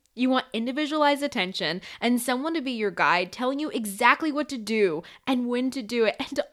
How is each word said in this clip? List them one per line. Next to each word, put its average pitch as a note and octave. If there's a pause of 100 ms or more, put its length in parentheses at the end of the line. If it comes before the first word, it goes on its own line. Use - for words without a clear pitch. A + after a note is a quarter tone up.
(140)
You B3+
want B3+
individualized C#4+
attention F#3 (220)
and A#3+
someone C4+
to D#4+
be B3+
your G#3+
guide, F3
telling C4
you D4+
exactly A#3+
what C#4+
to C4+
do G3+ (220)
and B3
when B3
to C4+
do A3+
it, G#3+
and C4+
to C#4+